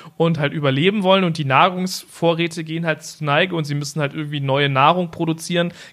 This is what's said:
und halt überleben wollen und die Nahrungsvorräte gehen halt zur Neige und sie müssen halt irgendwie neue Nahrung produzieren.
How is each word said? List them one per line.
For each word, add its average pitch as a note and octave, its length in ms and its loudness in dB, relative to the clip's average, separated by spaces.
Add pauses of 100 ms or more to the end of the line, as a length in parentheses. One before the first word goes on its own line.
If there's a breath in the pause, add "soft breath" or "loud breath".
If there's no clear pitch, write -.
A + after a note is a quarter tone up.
(160 loud breath)
und E3 220 2
halt C#3+ 160 -2
überleben D#3+ 480 2
wollen F#3+ 220 4
und F3 160 -2
die D3+ 60 -4
Nahrungsvorräte E3+ 1160 0
gehen D#3+ 220 -6
halt D#3 160 -2
zur - 240 -12
Neige E3+ 300 0
und E3 100 -2
sie C#3+ 80 -6
müssen D3 280 -6
halt C#3+ 120 -2
irgendwie D3+ 260 -8
neue C#3 300 0
Nahrung D#3+ 400 4
produzieren. E3+ 640 -4 (200 loud breath)